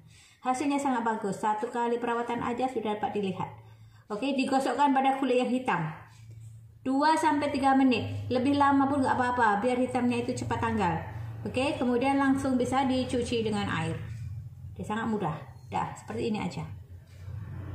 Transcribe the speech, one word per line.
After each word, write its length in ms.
Hasilnya 320
sangat 240
bagus. 400
Satu 320
kali 240
perawatan 480
aja 240
sudah 320
dapat 160
dilihat. 320
Oke, 240
digosokkan 560
pada 240
kulit 240
yang 80
hitam. 400
Dua 360
sampai 360
tiga 240
menit. 560
Lebih 240
lama 320
pun 160
nggak 120
apa-apa, 440
biar 200
hitamnya 440
itu 200
cepat 200
tanggal. 320
Oke, 320
kemudian 400
langsung 400
bisa 320
dicuci 560
dengan 240
air. 320
Oke, 160
sangat 240
mudah. 240
Dah, 280
seperti 360
ini 80
aja. 240